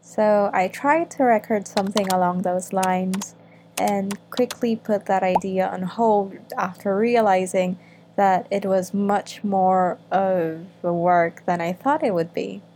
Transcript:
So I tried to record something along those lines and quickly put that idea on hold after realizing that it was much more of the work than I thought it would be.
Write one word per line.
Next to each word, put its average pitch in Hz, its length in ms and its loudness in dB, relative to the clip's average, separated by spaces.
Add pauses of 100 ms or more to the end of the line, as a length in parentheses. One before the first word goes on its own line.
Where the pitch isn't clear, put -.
So 214 520 2
I 190 140 0
tried 320 440 0
to - 120 -2
record 214 440 2
something 202 460 -2
along 180 300 2
those 180 280 -2
lines 185 640 -2 (420)
and 196 400 -2 (140)
quickly 240 460 -2
put 208 320 -4
that 190 160 2
idea 185 440 0
on 185 140 -6
hold 196 560 0 (180)
after 190 400 -4
realizing 190 840 2 (360)
that 190 360 2
it 202 140 -4
was 190 280 0
much 202 500 -2
more 185 540 2 (140)
of 180 560 0 (160)
the 175 100 0
work 170 540 2
than 175 120 0
I 170 140 -2
thought 285 300 -2
it 226 100 0
would 170 220 -2
be. - 260 -6 (140)